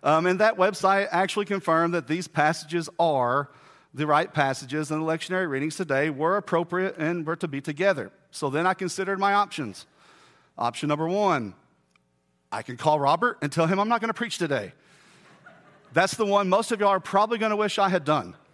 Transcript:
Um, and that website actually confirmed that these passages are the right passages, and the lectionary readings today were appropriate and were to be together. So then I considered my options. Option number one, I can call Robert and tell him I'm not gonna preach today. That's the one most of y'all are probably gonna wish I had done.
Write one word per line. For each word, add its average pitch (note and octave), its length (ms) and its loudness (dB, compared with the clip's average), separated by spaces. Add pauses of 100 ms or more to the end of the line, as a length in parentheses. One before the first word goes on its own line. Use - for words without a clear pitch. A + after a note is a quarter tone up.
Um, D#3+ 240 4
and F#3 140 2
that A3 180 4
website G3 540 2
actually F#3+ 340 0
confirmed E3+ 480 0
that D#3 140 -4
these E3 200 -2
passages D#3+ 640 0 (100)
are C#3 520 2 (420)
the D3 140 -4
right D3+ 260 4
passages, C#3+ 560 0
and D#3 140 -2
the - 20 -2
lectionary F3 420 -2
readings C#3+ 280 -4
today D3+ 340 0
were D#3 280 0
appropriate F3+ 600 -2
and D#3+ 300 -2
were E3 80 -2
to E3+ 120 -6
be C#3 140 -6
together. D3 500 -2 (200)
So - 180 -4
then D3+ 160 -2
I F#3 80 2
considered F#3+ 460 -4
my G3 160 2
options. D#3 500 -2 (720)
Option A#2+ 320 -2
number D3+ 180 0
one, E3+ 460 0 (1000)
I G#2+ 120 -6
can A#2+ 120 -10
call D3+ 240 2
Robert E3 440 2
and C#3+ 80 -4
tell E3 160 2
him F#3+ 120 0
I'm G#3 80 0
not A#3 140 0
gonna A3+ 100 -4
preach A3+ 280 -6
today. C3+ 340 -2 (1200)
That's F#3 220 2
the A3 100 0
one G3+ 240 2
most G#3+ 220 2
of G#3+ 80 -4
y'all G3+ 100 2
are F#3+ 100 2
probably G#3+ 380 0
gonna G#3+ 180 0
wish G#3 220 -2
I G3 120 2
had F3 140 -2
done. C3 300 -2 (200)